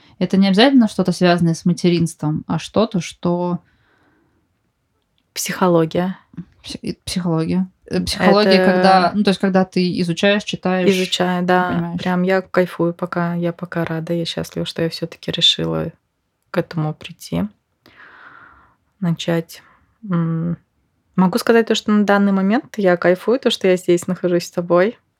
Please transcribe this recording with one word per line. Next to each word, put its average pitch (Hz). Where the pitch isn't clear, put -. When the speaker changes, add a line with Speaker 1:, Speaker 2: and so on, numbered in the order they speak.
Speaker 1:
Это 185
не 196
обязательно 226
что-то 185
связанное 175
с -
материнством, 165
а 165
что-то, 202
что 175
Speaker 2:
Психология. 175
Speaker 1:
Пси-, -
и -
психология. 175
Э, 185
психология, 196
Speaker 2:
Это 185
Speaker 1:
когда, 185
ну, 208
то 202
есть, 185
когда 190
ты 180
изучаешь, 202
читаешь, 185
Speaker 2:
Изучаю, 180
да. 180
Speaker 1:
понимаешь. 170
Speaker 2:
Прям 180
я 185
кайфую 170
пока, 175
я 170
пока 170
рада, 165
я 170
счастлива, 170
что -
я 165
все-таки -
решила 160
к -
этому 156
прийти, -
начать. 170
М, 165
могу 185
сказать 226
то, 220
что -
на 208
данный 202
момент 196
я 180
кайфую, 180
то, 233
что -
я 185
здесь 175
нахожусь 175
с -
тобой. 180